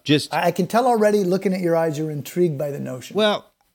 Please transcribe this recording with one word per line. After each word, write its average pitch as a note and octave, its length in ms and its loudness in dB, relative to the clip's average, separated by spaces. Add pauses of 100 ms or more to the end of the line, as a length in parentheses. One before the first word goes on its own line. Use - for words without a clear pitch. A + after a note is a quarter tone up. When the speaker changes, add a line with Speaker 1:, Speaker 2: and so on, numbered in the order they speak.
Speaker 1:
just D3 300 0
Speaker 2:
I, E3+ 140 0
I F3 40 2
can F3 160 -2
tell A#3 200 2
already G#3 360 4
looking F#3 300 0
at F#3 60 -4
your E3+ 160 0
eyys, E3 220 0
you're D#3 140 -4
intrigued D3+ 460 -2
by D3 140 -6
the C#3+ 80 -8
notion. B2+ 380 -10
Speaker 1:
Well, G#3 340 0 (240)